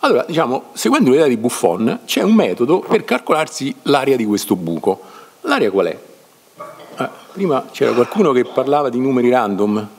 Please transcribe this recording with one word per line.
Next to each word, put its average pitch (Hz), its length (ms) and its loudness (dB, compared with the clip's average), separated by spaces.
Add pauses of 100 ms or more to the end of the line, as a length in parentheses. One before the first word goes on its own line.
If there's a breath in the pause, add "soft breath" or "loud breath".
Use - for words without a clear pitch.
Allora, - 260 2
diciamo, 147 460 -2
seguendo 240 360 2
l'idea 151 160 6
di 123 120 2
Buffon, 110 680 -2
c'è - 160 -2
un 208 140 4
metodo 135 460 2
per - 220 0
calcolarsi 139 800 -4
l'area 139 320 2
di 117 100 -2
questo 104 300 0
buco. 85 460 -4 (400 loud breath)
L'area 220 300 0
qual 92 160 0
è? 80 120 -8 (1000)
Eh, 131 100 -6 (240)
prima 156 380 -2
c'era 117 220 0
qualcuno 143 380 2
che 127 140 2
parlava 139 440 0
di 120 100 -4
numeri 127 300 2
random. 104 580 0 (120)